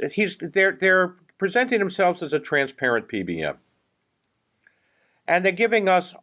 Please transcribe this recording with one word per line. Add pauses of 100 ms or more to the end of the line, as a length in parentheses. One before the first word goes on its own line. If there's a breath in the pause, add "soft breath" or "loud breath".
(140)
he's,
they're,
they're (220)
presenting
themselves
as
a
transparent
P
B
M. (1700)
And
they're
giving
us